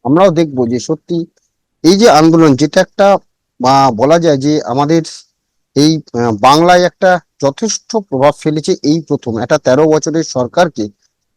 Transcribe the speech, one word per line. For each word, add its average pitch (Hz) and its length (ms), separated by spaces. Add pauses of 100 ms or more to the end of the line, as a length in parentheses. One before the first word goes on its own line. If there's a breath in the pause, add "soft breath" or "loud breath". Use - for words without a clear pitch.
আমরাও 170 280
দেখব 143 380
যে 120 100
সত্যি 165 460 (580)
এই 185 140
যে 226 120
আন্দোলন, 160 460
যেটা 151 260
একটা, 196 360 (480)
আহ, 135 260
বলা 135 280
যায় 160 180
যে 143 240
আমাদের 143 400 (760)
এই, 151 260 (120)
আহ, 120 180
বাংলায় 156 520
একটা 180 360 (220)
যথেষ্ট - 560
প্রভাব 143 420
ফেলেছে 151 440
এই 156 240
প্রথম। 120 300
একটা 123 200
তেরো 135 280
বছরের 156 380
সরকারকে 127 640 (480)